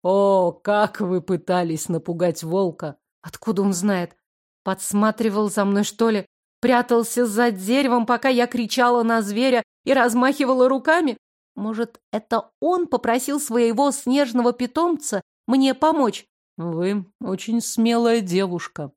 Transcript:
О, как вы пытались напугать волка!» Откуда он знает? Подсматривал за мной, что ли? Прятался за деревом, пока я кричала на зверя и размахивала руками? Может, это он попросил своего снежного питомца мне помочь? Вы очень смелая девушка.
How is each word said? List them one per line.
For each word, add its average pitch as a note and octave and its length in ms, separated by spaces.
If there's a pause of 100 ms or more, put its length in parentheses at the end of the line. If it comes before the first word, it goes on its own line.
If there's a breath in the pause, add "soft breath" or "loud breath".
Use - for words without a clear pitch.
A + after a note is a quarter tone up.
О, F#3+ 500
как G#3 480
вы F#3 200
пытались E3+ 680
напугать E3+ 540
волка!» E3 520 (260)
Откуда G3 420
он G3 100
знает? F3+ 420 (520)
Подсматривал G#3 840
за G#3 140
мной, G3+ 220
что A3+ 240
ли? G#3 160 (340)
Прятался A#3+ 680
за A#3 260
деревом, A#3 540
пока B3 220
я A#3+ 200
кричала A#3+ 540
на A3+ 200
зверя A3+ 420 (220)
и - 80
размахивала B3+ 760
руками? C4+ 480 (400)
Может, A3 460 (100)
это G#3+ 480
он F4 280
попросил B3+ 520
своего A#3+ 520
снежного B3 600
питомца B3 720 (260)
мне C4+ 260
помочь? C#4 520 (320)
Вы F3 480 (160)
очень A3+ 400
смелая A#3 580
девушка. F3 760